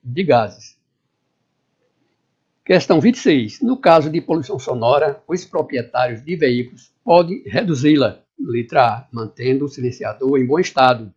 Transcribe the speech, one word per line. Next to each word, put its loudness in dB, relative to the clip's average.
de -6
gases. 0
Questão 2
vinte 2
e -14
seis. 0
No 0
caso 4
de -4
poluição -4
sonora, -2
os -6
proprietários -6
de -8
veículos -2
podem 2
reduzi-la. 0
Letra 0
A, -6
mantendo -4
o -8
silenciador -4
em 0
bom 0
estado. 0